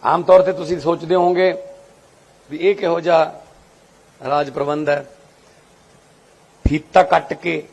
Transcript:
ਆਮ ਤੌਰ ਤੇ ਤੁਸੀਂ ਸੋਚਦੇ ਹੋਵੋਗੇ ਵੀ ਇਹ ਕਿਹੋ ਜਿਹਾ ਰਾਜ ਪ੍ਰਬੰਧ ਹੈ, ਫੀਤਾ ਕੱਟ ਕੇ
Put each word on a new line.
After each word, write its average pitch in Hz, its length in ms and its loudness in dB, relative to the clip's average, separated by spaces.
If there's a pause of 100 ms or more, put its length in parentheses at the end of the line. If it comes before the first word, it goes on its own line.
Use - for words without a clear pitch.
ਆਮ 156 200 0
ਤੌਰ 185 180 8
ਤੇ 185 120 0
ਤੁਸੀਂ 175 260 -6
ਸੋਚਦੇ 165 360 -2
ਹੋਵੋਗੇ 180 380 2 (960)
ਵੀ 151 60 -12
ਇਹ 190 180 0
ਕਿਹੋ 170 240 -2
ਜਿਹਾ 160 420 0 (840)
ਰਾਜ 143 240 -2
ਪ੍ਰਬੰਧ 147 400 -4
ਹੈ, 143 160 -2 (1600)
ਫੀਤਾ 156 340 2
ਕੱਟ 170 300 0
ਕੇ 156 400 -6